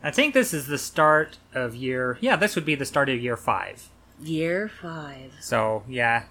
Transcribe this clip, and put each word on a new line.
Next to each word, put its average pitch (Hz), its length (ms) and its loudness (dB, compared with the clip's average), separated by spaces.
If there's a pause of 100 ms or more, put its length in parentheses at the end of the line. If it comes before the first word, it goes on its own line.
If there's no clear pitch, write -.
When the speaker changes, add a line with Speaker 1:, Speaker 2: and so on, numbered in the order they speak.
Speaker 1:
I 147 60 -2
think 285 240 2
this 254 180 4
is 143 140 -4
the 143 120 -2
start 151 600 4 (160)
of 123 220 -2
year, 127 440 -2
yeah, 240 160 4
this 202 200 2
would 160 100 -2
be 156 80 2
the 139 100 -4
start 139 240 2
of 127 120 0
year 120 160 -2
five. 98 520 -4 (320)
Speaker 2:
Year 165 480 -2
five. 143 720 -14
Speaker 1:
So, 110 480 0
yeah. 120 420 2